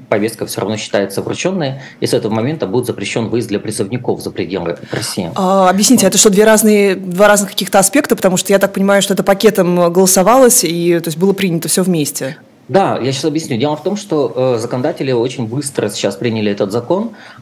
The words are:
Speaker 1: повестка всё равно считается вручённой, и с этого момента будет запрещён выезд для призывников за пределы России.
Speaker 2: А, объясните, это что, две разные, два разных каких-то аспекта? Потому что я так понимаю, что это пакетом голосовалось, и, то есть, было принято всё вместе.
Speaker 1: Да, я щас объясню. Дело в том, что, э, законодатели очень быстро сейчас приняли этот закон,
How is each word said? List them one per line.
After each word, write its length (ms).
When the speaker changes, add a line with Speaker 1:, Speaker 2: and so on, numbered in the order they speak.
Speaker 1:
повестка 380
всё 160
равно 140
считается 460
вручённой, 580
и 60
с 80
этого 200
момента 320
будет 200
запрещён 440
выезд 180
для 120
призывников 640
за 100
пределы 440
России. 460
Speaker 2:
А, 340
объясните, 360
это 120
что, 120
две 140
разные, 520
два 320
разных 220
каких-то 280
аспекта? 380
Потому 200
что 160
я 60
так 140
понимаю, 300
что 120
это 80
пакетом 680
голосовалось, 720
и, 360
то 80
есть, 100
было 140
принято 360
всё 140
вместе. 540
Speaker 1:
Да, 340
я 100
щас 120
объясню. 340
Дело 180
в 60
том, 140
что, 400
э, 240
законодатели 500
очень 380
быстро 400
сейчас 260
приняли 380
этот 180
закон, 400